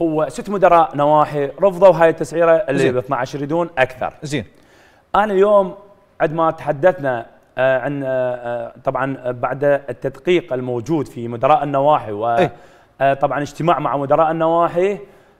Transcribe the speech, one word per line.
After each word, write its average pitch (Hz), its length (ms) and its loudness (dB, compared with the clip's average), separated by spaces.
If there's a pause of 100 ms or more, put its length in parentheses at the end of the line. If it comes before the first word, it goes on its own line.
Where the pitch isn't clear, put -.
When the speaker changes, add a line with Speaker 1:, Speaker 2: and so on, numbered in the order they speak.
Speaker 1:
هو 156 280 -2
ست 185 200 -12
مدراء 175 480 4
نواحي 147 480 2
رفضوا 180 440 4
هاي 165 200 6
التسعيره 165 420 0
اللي 156 280 2
Speaker 2:
زين. 135 140 2
Speaker 1:
ب 123 40 -2
اثناعش 127 380 -4
يريدون 156 420 -4
اكثر. 117 360 -2 (100)
Speaker 2:
زين. 139 220 -6 (720)
Speaker 1:
انا 208 180 0
اليوم 196 420 2 (460)
عند 156 120 0
ما 165 180 0
تحدثنا، 139 760 -2 (320)
آه، 131 220 2
عن، 139 240 -6
آه، 131 40 -6
آه، 123 680 -4 (100)
طبعًا 131 480 -4
بعد 127 320 -6
التدقيق 143 920 -2
الموجود 127 540 -4
في 117 200 -10
مدراء 131 360 2
النواحي 139 480 0
و 107 160 -4
Speaker 2:
إيه. 120 240 2 (500)
Speaker 1:
آه، 139 120 4
طبعًا 139 280 -2
اجتماع 151 380 0
مع 135 180 -2
مدراء 147 340 2
النواحي، 170 640 0 (420)